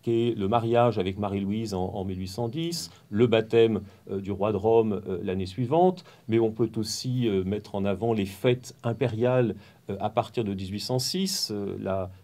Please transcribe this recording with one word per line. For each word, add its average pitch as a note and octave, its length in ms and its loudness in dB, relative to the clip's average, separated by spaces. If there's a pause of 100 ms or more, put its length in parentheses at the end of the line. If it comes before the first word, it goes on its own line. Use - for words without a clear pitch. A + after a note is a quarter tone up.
qu'est A#2 340 2
le G2 120 0
mariage A#2 500 4
avec F#2+ 220 -2
Marie-Louise G2+ 520 -2
en, F#2 120 -2
en G2 200 -6
mille F#2 140 -6
huit F#2 80 -6
cent A#2 220 -4
dix, E3 420 -6 (200)
le A2+ 180 4
baptême, A2 540 4 (280)
euh, G2 100 -4
du G2 120 -4
roi G2 180 0
de G#2 60 0
Rome, A2 500 4
euh, F#2 160 -4
l'année F#2+ 240 -2
suivante, D#3 580 2 (220)
mais A2+ 140 2
on A2+ 100 2
peut A2 240 -2
aussi, A#2+ 540 -2
euh, F#2+ 160 2
mettre G#2 320 -4
en G2 80 -2
avant G2+ 280 0
les G#2+ 140 0
fêtes B2 560 -2
impériales, A#2 720 0 (340)
euh, G2 120 -6
à G#2 100 -2
partir - 320 -2
de G2+ 100 -2
dix-huit G2 280 -6
cent B2+ 180 -2
six, F#3 540 -2
euh, G2+ 280 -6
la F#2+ 300 -4 (140)